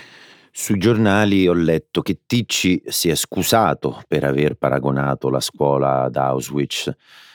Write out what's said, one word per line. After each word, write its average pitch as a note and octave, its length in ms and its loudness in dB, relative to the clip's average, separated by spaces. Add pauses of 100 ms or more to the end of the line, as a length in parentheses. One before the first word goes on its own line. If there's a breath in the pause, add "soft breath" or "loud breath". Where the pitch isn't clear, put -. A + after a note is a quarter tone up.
(560 loud breath)
Sui G#2 220 -2
giornali G2+ 680 4
ho F2 40 4
letto E2 480 0
che - 260 -4
Ticci - 600 0
si - 220 -4
è D#2 80 0
scusato F2 880 0
per D2 160 0
aver C#2+ 320 0
paragonato C#2 760 -2
la C2 120 0
scuola C#2 640 0
ad B1+ 120 -4
Auschwitz, C2+ 800 -4 (400 loud breath)